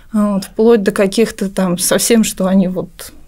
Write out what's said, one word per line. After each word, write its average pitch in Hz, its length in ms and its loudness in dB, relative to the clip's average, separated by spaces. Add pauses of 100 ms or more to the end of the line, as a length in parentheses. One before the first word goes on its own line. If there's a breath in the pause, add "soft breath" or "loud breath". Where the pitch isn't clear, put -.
(140 loud breath)
Вот, 208 320 0
вплоть 226 380 2
до 196 80 2
каких-то 202 580 0
там 185 280 -2
совсем, 214 460 0
что - 240 -4
они 190 200 2
вот 180 440 -10 (160)